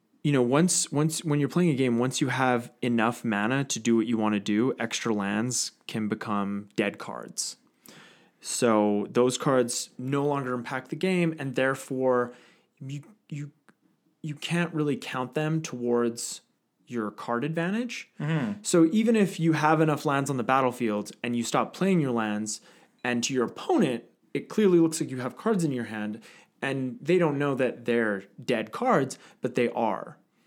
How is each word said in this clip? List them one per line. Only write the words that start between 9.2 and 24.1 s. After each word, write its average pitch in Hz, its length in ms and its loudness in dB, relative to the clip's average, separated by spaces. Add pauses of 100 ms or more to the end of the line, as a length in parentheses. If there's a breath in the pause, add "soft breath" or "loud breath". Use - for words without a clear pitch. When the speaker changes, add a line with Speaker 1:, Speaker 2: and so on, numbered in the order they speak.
Speaker 1:
cards 127 580 0
no 139 300 -2
longer 139 260 -2
impact 127 380 -6
the 156 60 -6
game, 175 420 2
and 135 160 -4
therefore 131 800 2 (520 loud breath)
you, 139 160 -10 (280)
you, 147 200 -10 (680)
you 147 140 -8
can't 170 400 -2
really 147 220 0
count 127 380 -6
them 156 280 0
towards 120 800 -2 (440)
your 113 240 -4
card 120 340 -4
advantage. 175 680 -4 (100)
Speaker 2:
Mm-hmm. 147 400 -2
Speaker 1:
So 165 320 4
even 220 240 4
if 196 240 2
you 160 140 4
have 156 260 4
enough 151 240 2
lands 139 240 0
on 139 80 -2
the 120 80 -2
battlefield 120 680 0 (100)
and 120 120 -2
you 117 100 0
stop 120 280 0
playing 185 280 2
your 131 120 0
lands, 107 480 -2 (420 soft breath)
and 120 220 0
to 139 80 -4
your 123 140 2
opponent, 160 580 0 (300)